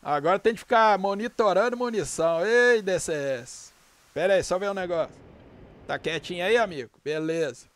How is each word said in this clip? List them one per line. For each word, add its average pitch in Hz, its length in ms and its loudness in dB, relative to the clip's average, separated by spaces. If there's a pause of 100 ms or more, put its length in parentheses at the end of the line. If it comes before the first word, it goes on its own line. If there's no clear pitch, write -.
Agora 147 360 0
tem 226 160 0
que - 60 -12
ficar 220 380 4
monitorando 208 760 0
munição. 170 680 -2
Ei, 240 360 4
D 185 180 -2
C - 140 -6
S. 139 580 -8 (440)
Pera 180 180 2
aí, 185 100 4
só 175 160 -2
ver 196 120 -4
um 202 40 -4
negócio. 175 400 -4 (720)
Tá 143 120 -6
quietinho 165 440 -6
aí, 208 140 2
amigo? 175 340 -2 (140)
Beleza. 156 720 -4